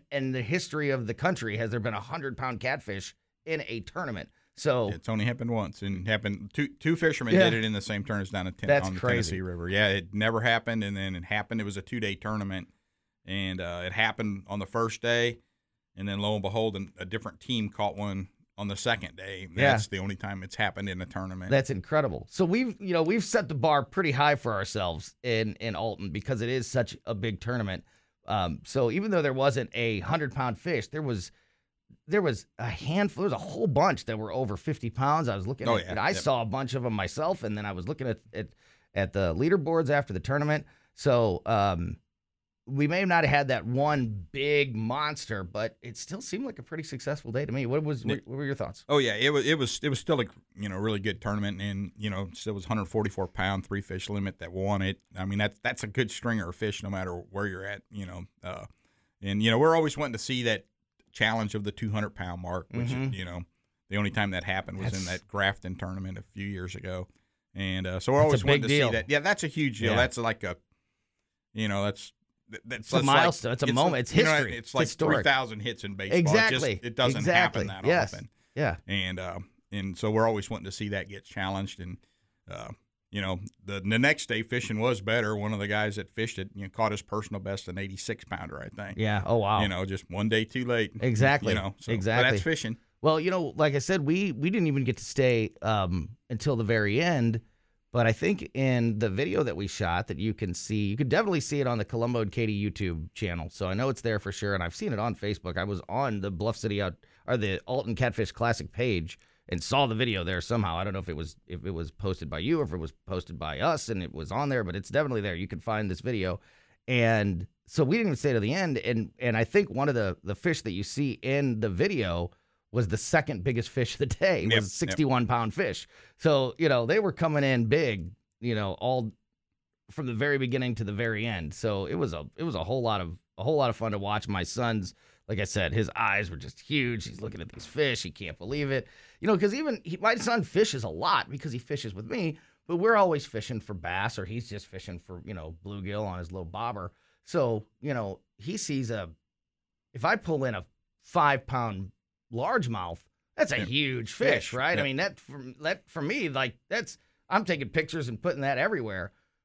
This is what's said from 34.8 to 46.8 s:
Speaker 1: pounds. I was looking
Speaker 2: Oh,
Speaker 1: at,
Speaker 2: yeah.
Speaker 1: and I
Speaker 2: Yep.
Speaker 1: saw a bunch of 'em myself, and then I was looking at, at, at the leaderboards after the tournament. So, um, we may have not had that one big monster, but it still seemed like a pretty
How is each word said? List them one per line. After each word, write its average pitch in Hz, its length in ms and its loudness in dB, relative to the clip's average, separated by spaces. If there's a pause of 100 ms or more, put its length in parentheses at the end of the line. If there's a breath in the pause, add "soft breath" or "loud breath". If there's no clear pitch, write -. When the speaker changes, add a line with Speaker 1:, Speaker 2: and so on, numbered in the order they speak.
Speaker 1:
pounds. 139 400 2
I 101 60 0
was 95 120 -4
looking 127 200 -4
Speaker 2:
Oh, 117 100 4
Speaker 1:
at, 87 80 -2
Speaker 2:
yeah. 90 60 -6
Speaker 1:
and 101 80 -2
I 131 100 2
Speaker 2:
Yep. 190 80 0
Speaker 1:
saw 127 240 2
a 113 40 -2
bunch 123 300 -4
of 123 100 -2
'em 113 80 -2
myself, 151 500 -2
and 107 140 -2
then 104 80 -6
I 101 60 -4
was 90 160 -6
looking 135 200 -4
at, 110 120 -2 (140)
at, - 140 -6 (460 soft breath)
at 98 200 0
the 92 200 2
leaderboards 160 560 2
after 143 240 2
the 90 60 -2
tournament. 147 460 0 (300 soft breath)
So, 117 500 4
um, 92 520 2 (680)
we 139 220 2
may 170 120 2
have 190 80 2
not 170 180 6
had 143 220 4
that 123 180 0
one 123 640 0
big 139 440 2
monster, 117 680 -4
but 104 380 -4
it 120 160 -14
still 190 240 -10
seemed 254 240 -6
like 233 140 -10
a 120 40 -12
pretty 160 200 -10